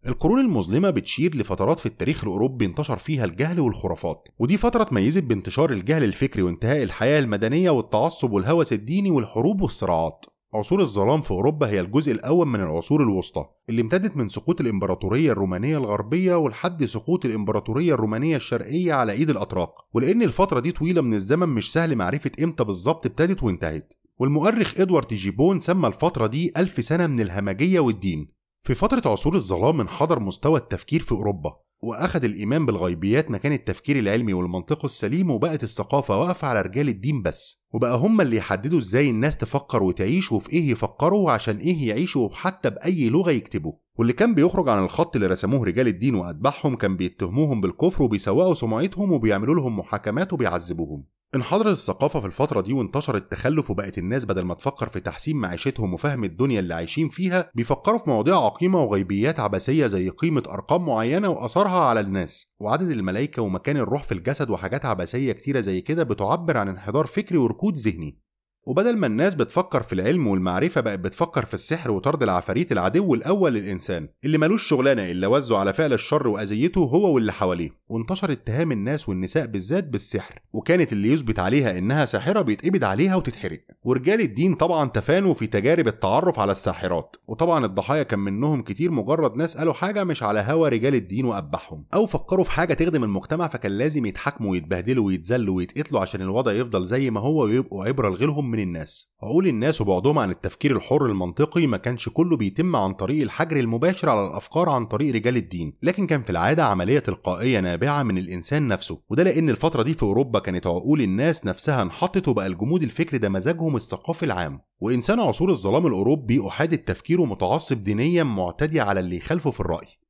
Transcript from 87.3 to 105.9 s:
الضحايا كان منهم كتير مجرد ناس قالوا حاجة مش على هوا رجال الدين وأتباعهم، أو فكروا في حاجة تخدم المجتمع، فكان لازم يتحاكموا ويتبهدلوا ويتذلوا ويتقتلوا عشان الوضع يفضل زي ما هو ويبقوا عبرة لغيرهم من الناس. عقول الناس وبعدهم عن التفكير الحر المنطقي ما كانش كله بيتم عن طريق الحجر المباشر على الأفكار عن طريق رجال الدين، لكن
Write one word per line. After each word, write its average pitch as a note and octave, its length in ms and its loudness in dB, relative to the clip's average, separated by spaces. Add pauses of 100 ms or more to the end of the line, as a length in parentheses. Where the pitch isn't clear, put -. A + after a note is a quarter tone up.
الضحايا G#2 380 0
كان A2 160 -2
منهم A2 440 -2
كتير E3+ 280 -2
مجرد C3+ 460 0
ناس E3 200 -2
قالوا D#3+ 160 0
حاجة G3 320 -2
مش D#3+ 180 -4
على G#2 180 2
هوا D3 280 2
رجال B2+ 260 2
الدين G#2 300 -2
وأتباعهم، D#2+ 720 -6
أو G#3+ 120 4
فكروا - 380 0
في - 80 -2
حاجة E3 220 0
تخدم D#3 300 0
المجتمع، D3+ 440 -2
فكان G#2 240 -4
لازم C3+ 340 -2
يتحاكموا G2+ 440 -4
ويتبهدلوا F#2+ 560 0
ويتذلوا F#2+ 500 0
ويتقتلوا A#2 440 -2
عشان F#2+ 220 -4
الوضع G#2+ 300 0
يفضل G#2+ 340 -2
زي B2+ 240 -2
ما G#2+ 100 -2
هو D3 220 0
ويبقوا A2 420 0
عبرة B2 240 0
لغيرهم C3+ 440 -2
من A2 80 0
الناس. E2+ 520 -8 (100)
عقول D#3+ 240 2
الناس C#3+ 340 0
وبعدهم G#2 380 2
عن G#2 120 0
التفكير - 460 -2
الحر C#3+ 300 0
المنطقي A2 600 0
ما A2+ 100 0
كانش A#2+ 320 -6
كله E3 280 2
بيتم C3+ 400 0
عن F#2+ 160 0
طريق C3+ 300 -2
الحجر D#3 340 -2
المباشر C3+ 520 0
على G#2 180 2
الأفكار D#3+ 420 -2
عن B2+ 160 0
طريق B2 300 -2
رجال A#2 220 0
الدين، E2+ 360 -4 (100)
لكن F#3 240 0